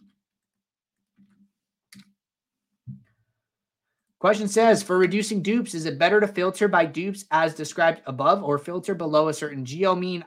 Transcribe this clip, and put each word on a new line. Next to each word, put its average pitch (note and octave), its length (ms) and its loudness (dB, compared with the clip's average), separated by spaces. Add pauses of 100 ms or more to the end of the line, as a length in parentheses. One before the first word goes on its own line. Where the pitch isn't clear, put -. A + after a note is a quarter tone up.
(4000)
Question G#3 300 2
says, A3 340 4
"For F3+ 160 0
reducing G3+ 440 0
dupes, G#3 340 -2
is D#3+ 100 -6
it C#3+ 140 -6
better F#3+ 220 4
to G#3 60 2
filter F#3+ 420 -2
by F3 160 4
dupes F3+ 440 -6
as D#3+ 240 0
described D#3+ 520 -2
above C#3 360 0
or C#3+ 160 0
filter F3 380 -6
below D#3 320 2
a D3+ 60 -2
certain C#3+ 320 -8
geo F3+ 280 0
mean? F3+ 340 -4